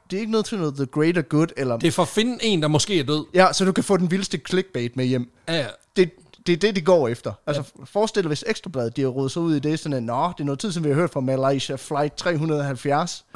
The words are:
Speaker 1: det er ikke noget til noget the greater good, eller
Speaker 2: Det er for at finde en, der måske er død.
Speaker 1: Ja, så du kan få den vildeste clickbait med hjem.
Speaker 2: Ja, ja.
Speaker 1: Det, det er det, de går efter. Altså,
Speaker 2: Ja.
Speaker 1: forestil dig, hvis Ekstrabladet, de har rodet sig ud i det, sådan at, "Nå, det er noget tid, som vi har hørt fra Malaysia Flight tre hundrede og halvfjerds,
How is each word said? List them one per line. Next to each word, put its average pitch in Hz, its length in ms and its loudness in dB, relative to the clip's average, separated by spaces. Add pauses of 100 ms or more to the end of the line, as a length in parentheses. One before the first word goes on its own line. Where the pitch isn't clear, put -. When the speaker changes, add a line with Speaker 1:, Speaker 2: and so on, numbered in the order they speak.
(120)
Speaker 1:
det 185 60 -4
er - 20 -2
ikke 220 120 -4
noget 220 140 0
til 226 120 -6
noget 151 180 -2
the 139 100 -2
greater 165 360 2
good, 156 260 2 (100)
eller 123 200 0
Speaker 2:
Det 117 100 0
er 160 40 4
for 185 100 0
at 156 60 2
finde 233 340 0
en, 208 200 2
der 151 60 2
måske 156 320 2
er 139 40 0
død. 151 300 -2
Speaker 1:
Ja, 180 200 6
så 196 120 0
du 190 60 4
kan 202 120 0
få 196 140 2
den 175 140 0
vildeste 190 380 -2
clickbait 139 480 -2
med 127 80 0
hjem. 123 260 -2 (160)
Speaker 2:
Ja, 160 100 -4
ja. 139 80 -2 (300)
Speaker 1:
Det, 180 160 4 (360)
det 175 60 4
er 170 40 2
det, 208 180 2
de 190 60 0
går 156 260 4
efter. 117 240 -4 (160)
Altså, 147 160 -2 (160)
Speaker 2:
Ja. - 60 -18
Speaker 1:
forestil 208 380 0
dig, 165 40 -2
hvis 147 200 -4
Ekstrabladet, 135 480 -4
de 143 60 -2
har 135 80 2
rodet 131 220 -2
sig 170 100 -4
ud 165 140 2
i 143 40 0
det, 151 200 -2
sådan 151 180 -6
at, 120 60 -2
"Nå, 123 240 -2
det 175 120 -6
er 156 40 -4
noget 139 160 -2
tid, 214 120 -4
som 165 120 -4
vi 147 60 2
har 135 60 2
hørt 170 140 2
fra 147 100 -6
Malaysia 135 560 0
Flight 147 380 -4
tre 175 240 -2
hundrede 151 220 0
og 143 60 -2
halvfjerds, 143 600 -2 (100)